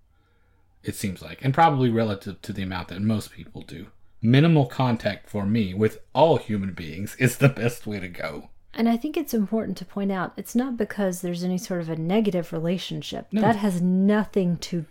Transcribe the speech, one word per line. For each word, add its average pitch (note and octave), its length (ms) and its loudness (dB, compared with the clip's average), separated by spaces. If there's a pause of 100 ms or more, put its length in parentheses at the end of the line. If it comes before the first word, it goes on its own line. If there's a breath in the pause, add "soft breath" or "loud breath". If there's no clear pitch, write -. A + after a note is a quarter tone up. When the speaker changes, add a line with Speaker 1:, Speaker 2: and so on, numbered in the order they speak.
(840)
Speaker 1:
it G2+ 120 -6
seems F#2+ 260 -6
like. - 220 -14
And C3+ 100 2
probably C#3+ 360 6
relative G#2+ 520 0
to - 120 -8
the G2 80 -6
amount F#2 280 -6
that G2+ 120 -8
most G#2+ 300 0
people - 320 -16
do. F#2+ 240 -14 (340)
Minimal C#3+ 440 6
contact A#2+ 640 -2
for G#2 160 -4
me G2+ 280 0
with G#2+ 260 0 (140)
all D3 240 6
human G2 360 -2
beings E2 440 -8
is B2+ 200 4
the C#3 120 0
best A#2 380 -2
way G#2 120 -6
to F2+ 100 -8
go. - 400 -10 (240)
Speaker 2:
And A#3 140 2
I A#3 100 2
think D4+ 200 -6
it's D4 160 -4
important G#3+ 440 -2
to F#3 80 -12
point G3 260 -4
out, F#3 260 -4
it's - 180 -10
not B3 220 0
because G3 440 -2
there's F3 220 -4
any F3+ 140 0
sort F3+ 240 -4
of D#3+ 80 -6
a D#3+ 60 -4
negative F3+ 580 0
relationship. E3 800 -4
Speaker 1:
No. G#3+ 100 0
Speaker 2:
That A3 140 4
has G3+ 260 0
nothing F#3+ 760 2
to E3 340 -6